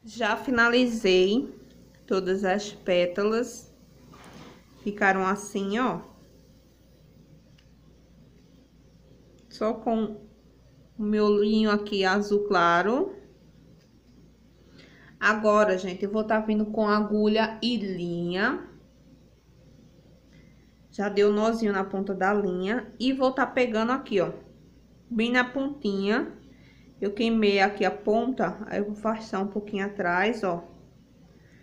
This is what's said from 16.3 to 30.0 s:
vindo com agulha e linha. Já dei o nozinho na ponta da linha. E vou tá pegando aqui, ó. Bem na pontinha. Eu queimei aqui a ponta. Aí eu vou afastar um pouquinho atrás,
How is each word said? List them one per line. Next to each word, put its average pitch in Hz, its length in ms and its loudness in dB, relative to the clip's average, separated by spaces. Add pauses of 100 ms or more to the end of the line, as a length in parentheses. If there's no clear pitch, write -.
vindo 214 240 0
com 214 240 -2
agulha 214 720 2
e 240 140 0
linha. 180 920 -4 (2250)
Já 202 200 -4
dei 202 140 4
o 208 80 6
nozinho 220 420 0
na 190 100 -2
ponta 196 300 -4
da 185 180 0
linha. 196 640 -2
E 254 140 0
vou 262 180 0
tá 262 160 0
pegando 233 460 0
aqui, 226 300 0
ó. 165 100 -2 (800)
Bem 233 220 0
na 247 100 4
pontinha. 247 880 -4 (680)
Eu 202 120 -4
queimei 220 460 2
aqui 196 260 2
a 180 60 2
ponta. 175 760 -2
Aí 180 120 -6
eu 208 60 -2
vou 208 80 -6
afastar 220 480 -6
um 196 80 -2
pouquinho 202 360 -6
atrás, 202 600 -2